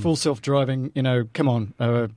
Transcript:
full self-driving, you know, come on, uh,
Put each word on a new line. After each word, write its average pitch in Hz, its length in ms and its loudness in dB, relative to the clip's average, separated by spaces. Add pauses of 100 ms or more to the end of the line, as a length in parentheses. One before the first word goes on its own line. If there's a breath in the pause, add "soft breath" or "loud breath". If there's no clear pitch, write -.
full 165 120 2
self-driving, 135 760 -2
you 139 80 -2
know, 123 320 2
come 147 160 2
on, 113 300 -2
uh, 120 380 0